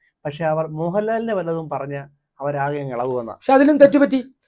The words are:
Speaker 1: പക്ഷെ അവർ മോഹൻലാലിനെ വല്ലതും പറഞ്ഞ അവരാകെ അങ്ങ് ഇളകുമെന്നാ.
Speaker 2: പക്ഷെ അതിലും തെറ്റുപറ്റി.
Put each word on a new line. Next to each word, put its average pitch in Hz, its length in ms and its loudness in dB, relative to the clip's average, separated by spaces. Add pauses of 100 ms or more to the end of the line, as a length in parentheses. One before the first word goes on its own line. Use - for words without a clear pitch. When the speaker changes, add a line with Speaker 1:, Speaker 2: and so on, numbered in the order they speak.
(240)
Speaker 1:
പക്ഷെ 151 200 -6
അവർ 160 220 0
മോഹൻലാലിനെ 214 680 -4
വല്ലതും 165 360 -4
പറഞ്ഞ 139 360 -8 (340)
അവരാകെ 143 380 -4
അങ്ങ് 135 160 -6
ഇളകുമെന്നാ. 123 380 -4
Speaker 2:
പക്ഷെ - 200 -2
അതിലും 277 260 4
തെറ്റുപറ്റി. 277 460 6 (240)